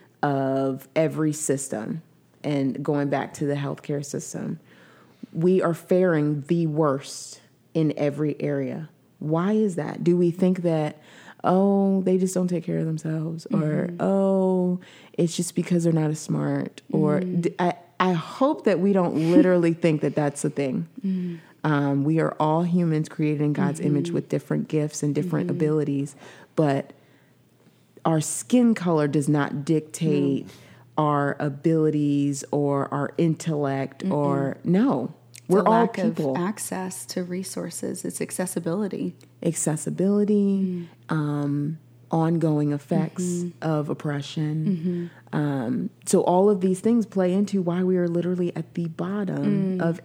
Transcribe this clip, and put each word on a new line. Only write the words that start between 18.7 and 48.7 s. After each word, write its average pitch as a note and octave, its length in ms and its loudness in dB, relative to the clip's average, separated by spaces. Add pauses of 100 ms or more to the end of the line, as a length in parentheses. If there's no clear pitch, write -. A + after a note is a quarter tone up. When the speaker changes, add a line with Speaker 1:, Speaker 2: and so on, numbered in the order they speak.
Speaker 1:
we G3 120 4
don't F3+ 240 2 (160)
literally F3+ 400 6
Speaker 2:
<laughs> E3 120 -2
Speaker 1:
think D#3 180 4
that C#3+ 120 0
that's D3 300 -2
a D3+ 60 0
thing. C#3+ 360 -4 (180)
Speaker 2:
Mm. F3+ 340 -4 (260)
Speaker 1:
Um, C#3+ 400 2
we D#3+ 160 2
are - 180 0
all D#3 240 2
humans E3+ 460 0
created D3+ 340 -2
in D3 100 2
God's C#3+ 280 -2
image C#3+ 260 2
Speaker 2:
Mm-hmm. E3+ 80 -6
Speaker 1:
with - 140 -4
different D3 400 -2
gifts D3+ 340 -2
and D3 120 0
different E3 340 -2
Speaker 2:
Mm-hmm. C#3+ 100 -2
Speaker 1:
abilities, D3 560 0 (400)
but C#3+ 380 0 (1120)
our D#3+ 160 2
skin A#3+ 540 2
color D#3+ 340 2
does C#3+ 200 0
not C#3+ 360 0
dictate D3 840 0
Speaker 2:
No. - 60 -20 (440)
Speaker 1:
our D3 440 2
abilities D3 1120 0
or C#3+ 240 0 (180)
our C#3+ 240 -2
intellect D3 840 -2
Speaker 2:
Mm-mm. F#3+ 100 -2
Speaker 1:
or, C#3 500 0
no. G3+ 460 2 (240)
Speaker 2:
It's - 140 -18
Speaker 1:
We're F#3+ 120 4
Speaker 2:
a F#3 40 4
Speaker 1:
all G#3 80 4
Speaker 2:
lack A3+ 260 4
of E3+ 160 0
Speaker 1:
people. C#3+ 240 0
Speaker 2:
access F#3 680 -6
to F#3 180 -6
resources. F3+ 800 -8
It's - 160 -6
accessibility. F#3 960 -4 (260)
Speaker 1:
Accessibility, F#3+ 1400 0 (240)
Speaker 2:
Mm. - 40 0
Speaker 1:
um, D3 640 -2 (320)
ongoing D#3+ 600 2
effects F3+ 520 -2
Speaker 2:
Mm-hmm. F3 240 -2 (140)
Speaker 1:
of D3+ 280 0
oppression. D#3 1200 -2 (220)
Speaker 2:
Mm-hmm. - 40 -2
Speaker 1:
Um, C#3 540 -2 (160)
so - 160 4
all F#3 260 4
of G3 140 2
these F#3 180 0
things A3+ 240 2
play F#3 300 0
into G3+ 260 0
why F3 220 0
we F#3 160 2
are F3 100 2
literally F3 480 -2
at E3 180 -10